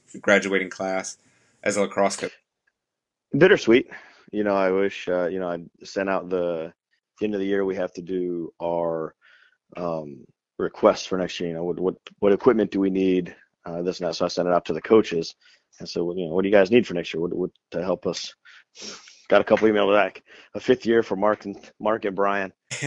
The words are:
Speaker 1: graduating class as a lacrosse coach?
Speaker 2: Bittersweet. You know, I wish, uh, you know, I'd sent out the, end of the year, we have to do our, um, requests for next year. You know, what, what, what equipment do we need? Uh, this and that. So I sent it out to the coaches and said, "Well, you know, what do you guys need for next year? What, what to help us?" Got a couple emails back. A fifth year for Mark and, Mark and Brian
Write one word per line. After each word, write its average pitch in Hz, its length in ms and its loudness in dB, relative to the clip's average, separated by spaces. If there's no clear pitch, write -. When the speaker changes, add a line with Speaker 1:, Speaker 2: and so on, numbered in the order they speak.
Speaker 1:
graduating 98 500 2
class 95 460 -6
as 101 140 -2
a 101 60 2
lacrosse 98 340 0
coach? - 160 -8
Speaker 2:
Bittersweet. 139 520 6
You 104 140 -2
know, 101 120 2
I 95 140 2
wish, 98 380 -2
uh, 90 180 0
you 90 120 -4
know, 92 100 -4
I'd 85 200 -8
sent 98 240 -4
out 90 200 -2
the, 87 440 -4
end 107 100 -2
of 98 60 -4
the 98 60 -2
year, 98 180 0
we 95 120 -2
have 92 180 -4
to 90 80 -12
do 87 500 -6
our, 85 520 -4
um, 80 500 -8
requests - 480 2
for 92 120 -4
next 90 220 -6
year. 87 100 -4
You 82 60 -6
know, 85 80 -6
what, 87 160 -4
what, 90 160 -2
what 101 120 4
equipment 107 380 4
do 98 100 -2
we 95 100 2
need? 92 440 0
Uh, 87 180 -8
this 90 180 -6
and 87 80 -2
that. 82 60 -4
So 92 100 -2
I 87 40 0
sent 90 200 -2
it 87 60 2
out 87 120 2
to 87 60 -2
the 78 100 -6
coaches 87 520 2
and 95 100 -14
said, - 140 -4
"Well, 87 140 -4
you 92 100 -4
know, 78 80 -6
what 95 80 2
do 95 60 -2
you 104 60 4
guys 98 160 6
need 120 160 6
for - 80 -8
next 82 200 -6
year? 80 60 -4
What, 87 120 -2
what 90 180 -4
to 85 120 -6
help 90 240 -4
us?" - 280 -6
Got 101 120 6
a - 40 2
couple 107 240 4
emails 104 260 4
back. 95 280 2
A 104 60 -10
fifth - 240 2
year 113 180 4
for 104 140 -6
Mark 104 280 0
and, 101 120 -10
Mark 107 240 -2
and 98 120 -4
Brian 98 360 0